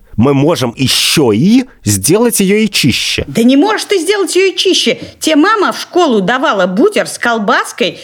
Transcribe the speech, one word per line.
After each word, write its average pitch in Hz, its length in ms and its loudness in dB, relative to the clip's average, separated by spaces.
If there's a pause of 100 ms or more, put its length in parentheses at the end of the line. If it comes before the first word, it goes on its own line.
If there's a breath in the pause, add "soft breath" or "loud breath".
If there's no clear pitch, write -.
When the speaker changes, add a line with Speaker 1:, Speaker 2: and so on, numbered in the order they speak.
(160 soft breath)
Speaker 1:
мы 139 200 2
можем 135 420 0
еще 127 540 0
и 208 340 2 (180 soft breath)
сделать 147 560 0
ее 202 180 2
и 220 120 2
чище. - 580 -2
Speaker 2:
Да 143 140 -2
не 262 160 4
можешь 392 280 0
ты 403 120 -2
сделать 359 380 -2
ее 370 180 2
и - 20 -8
чище. - 440 0 (200 loud breath)
Тебе 311 180 0
мама 359 360 2
в - 80 -10
школу 285 400 0
давала 233 460 0
бутер 233 400 0
с - 100 -12
колбаской, 233 880 -2